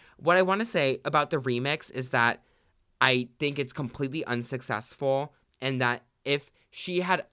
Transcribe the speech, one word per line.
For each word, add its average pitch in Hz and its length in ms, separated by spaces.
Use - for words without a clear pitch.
what 170 200
I 185 40
wanna 190 240
say 139 380
about 147 260
the 160 80
remix 131 540
is 127 200
that 117 300
I 127 260
think 143 220
it's 135 140
completely 139 520
unsuccessful, 127 1080
and 131 200
that 120 220
if 143 260
she 180 300
had 180 320